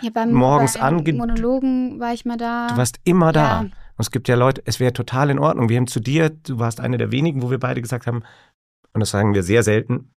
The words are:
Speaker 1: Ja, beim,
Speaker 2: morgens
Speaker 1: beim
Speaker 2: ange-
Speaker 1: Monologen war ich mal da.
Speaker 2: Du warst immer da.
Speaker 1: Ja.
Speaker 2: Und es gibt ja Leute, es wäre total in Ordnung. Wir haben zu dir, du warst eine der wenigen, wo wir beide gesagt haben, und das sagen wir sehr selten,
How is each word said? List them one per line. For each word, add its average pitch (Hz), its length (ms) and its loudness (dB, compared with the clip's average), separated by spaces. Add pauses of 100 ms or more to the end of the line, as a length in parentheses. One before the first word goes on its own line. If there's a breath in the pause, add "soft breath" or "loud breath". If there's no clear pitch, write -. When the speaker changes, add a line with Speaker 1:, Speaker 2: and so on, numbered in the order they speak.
Speaker 1:
Ja, 233 100 -6
beim, 226 220 0
Speaker 2:
morgens 135 460 4
Speaker 1:
beim 147 200 2
Speaker 2:
ange- 156 180 0
Speaker 1:
Monologen 254 840 -2
war 240 140 -4
ich - 100 -10
mal 240 140 -4
da. 240 300 -4
Speaker 2:
Du 240 80 -2
warst 123 280 -2
immer 170 280 4
da. 151 140 4
Speaker 1:
Ja. 104 140 2
Speaker 2:
Und 202 120 -6 (260 soft breath)
es 113 140 -4
gibt 127 160 -4
ja 123 80 4
Leute, 127 280 2
es - 160 -4
wäre 127 120 2
total 127 380 -2
in 139 100 0
Ordnung. 143 280 2
Wir 117 80 2
haben 123 120 0
zu - 120 -4
dir, 151 300 0
du 143 280 -8
warst 117 220 -4
eine 120 180 -2
der 110 140 -2
wenigen, 139 300 0
wo 123 80 -4
wir 127 80 -2
beide 123 240 -4
gesagt 120 240 -8
haben, 117 160 -4 (720 soft breath)
und 113 60 0
das 104 100 0
sagen 101 240 2
wir 98 80 2
sehr 104 200 4
selten, 110 540 0